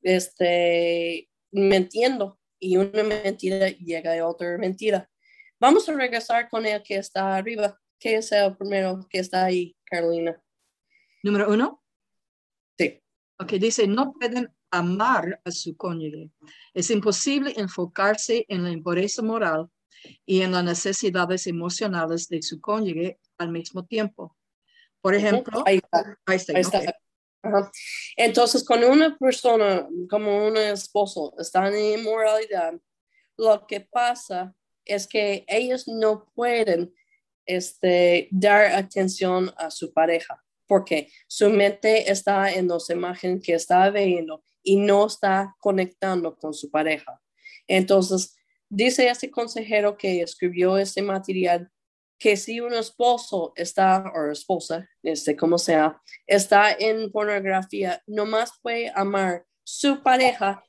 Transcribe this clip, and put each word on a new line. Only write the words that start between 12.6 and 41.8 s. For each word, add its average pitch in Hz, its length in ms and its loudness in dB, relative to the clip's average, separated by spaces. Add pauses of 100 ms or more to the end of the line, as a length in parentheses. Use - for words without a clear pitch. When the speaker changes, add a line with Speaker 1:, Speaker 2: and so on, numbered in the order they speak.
Speaker 1:
Sí. - 240 -4 (380)
Speaker 2:
Ok, 185 140 -8
dice, 214 340 0
"No 262 260 0
pueden 247 400 -6 (180)
amar 185 760 -2
a 175 60 -10
su 170 260 -10
cónyuge. 160 520 -8 (440)
Es 180 160 -4
imposible 233 680 0
enfocarse 202 920 -2
en 185 140 -4
la 175 80 -4
impureza 175 500 -4
moral 190 480 -2 (560)
y 190 160 2
en 185 100 0
las 180 120 0
necesidades 180 840 -2
emocionales 170 800 -4
de 165 140 -6
su 160 180 -10
cónyuge 185 600 -4 (180)
al 170 140 -6
mismo 165 340 -10
tiempo. 208 500 -8 (640)
Por 190 120 2
Speaker 1:
Ujú. 202 120 4
Speaker 2:
ejemplo", 233 400 0
Speaker 1:
Ahí 196 120 4
está. - 480 -2
Speaker 2:
ahí 190 100 0
está, - 180 -4
Speaker 1:
Ahí 185 80 4
está. 185 180 0
Speaker 2:
ok. 175 60 -6 (600)
Speaker 1:
Ajá. 196 260 0 (440)
Entonces, 233 500 2
cuando 240 240 4
una 302 280 6
persona, 220 720 2 (220)
como 208 380 0
un 220 100 0
esposo, 202 800 -2
está 185 300 0
en 214 320 0
inmoralidad, 214 720 0 (640)
lo 214 300 2
que 202 140 -8
pasa 208 720 -4 (300)
es 196 220 -4
que 202 400 -2
ellos 254 400 -2
no 220 480 -2
pueden, 214 580 0 (520)
este, 180 840 2
dar 202 360 6
atención 190 880 0
a 160 120 -8
su - 220 -12
pareja, 165 500 0 (260)
porque 190 440 0 (160)
su - 220 2
mente 208 600 2